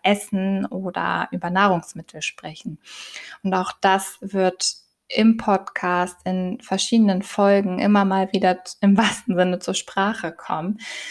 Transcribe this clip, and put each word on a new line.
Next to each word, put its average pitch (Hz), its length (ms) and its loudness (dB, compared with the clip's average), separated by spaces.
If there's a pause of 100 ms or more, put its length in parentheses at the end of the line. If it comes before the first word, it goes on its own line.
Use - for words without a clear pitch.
Essen 190 640 0
oder 180 640 -4
über 175 180 -6
Nahrungsmittel 180 720 -2
sprechen. - 560 -12 (640)
Und 190 120 -2
auch 185 260 -4
das 190 400 0
wird 190 560 -2 (320)
im 226 280 4
Podcast, 185 880 -2
in 185 360 -4
verschiedenen 202 640 2
Folgen 202 560 2
immer 202 260 4
mal 190 280 0
wieder 185 300 0
t-, - 180 -16
im 196 160 6
wahrsten 202 400 0
Sinne 180 220 2
zur 185 160 -6
Sprache 196 580 -4
kommen, 170 460 -6 (320)